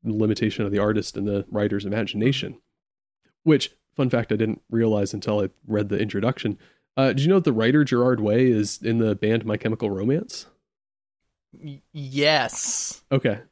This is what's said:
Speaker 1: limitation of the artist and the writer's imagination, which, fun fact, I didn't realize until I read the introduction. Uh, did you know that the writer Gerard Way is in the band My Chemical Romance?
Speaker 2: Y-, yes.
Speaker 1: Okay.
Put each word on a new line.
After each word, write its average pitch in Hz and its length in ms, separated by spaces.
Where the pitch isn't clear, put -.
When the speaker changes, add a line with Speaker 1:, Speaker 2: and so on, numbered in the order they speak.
Speaker 1:
limitation 110 600
of 98 80
the 101 80
artist 104 360
and 98 100
the 101 240
writer's 101 340
imagination, 107 720
which, - 280
fun 131 140
fact, 117 220
I 110 40
didn't 107 340
realize 110 440
until 104 280
I 95 60
read 104 220
the 98 100
introduction. 104 600
Uh, 135 120
did 131 120
you 147 80
know 190 80
that 175 80
the 143 80
writer 120 320
Gerard 123 360
Way 113 300
is 107 320
in 117 160
the 110 160
band 107 320
My 107 100
Chemical 110 340
Romance? 123 560
Speaker 2:
Y-, 143 280
yes. 143 1160
Speaker 1:
Okay. 120 280